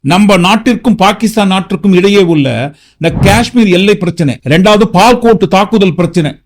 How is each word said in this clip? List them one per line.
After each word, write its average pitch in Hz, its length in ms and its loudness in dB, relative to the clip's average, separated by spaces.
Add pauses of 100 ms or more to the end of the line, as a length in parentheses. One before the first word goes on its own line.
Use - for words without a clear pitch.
நம்ம 190 340 2
நாட்டிற்கும் 220 580 0
பாகிஸ்தான் 214 560 -2
நாட்டிற்கும் 190 420 -2
இடையே 196 300 2
உள்ள 156 240 0 (440)
இந்த 165 180 -4 (100)
காஷ்மீர் 226 480 0
எல்லை 190 280 2
பிரச்சனை, 170 380 -4 (160)
ரெண்டாவது 202 440 2
பால்கோட்டு 226 540 2
தாக்குதல் 196 480 0
பிரச்சனை 170 360 -2 (140)